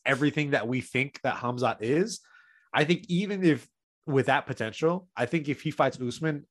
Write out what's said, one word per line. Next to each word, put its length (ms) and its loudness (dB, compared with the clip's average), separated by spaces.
everything 460 2
that 160 0
we 140 -2
think 420 -4
that 120 -2
Hamzat 440 -2
is, 400 0
I 100 4
think 240 0
even 380 -2
if 200 4
with 200 2
that 200 2
potential, 680 -2
I 120 -2
think 200 -2
if 140 -4
he 100 -4
fights 300 0
Usman, 500 -4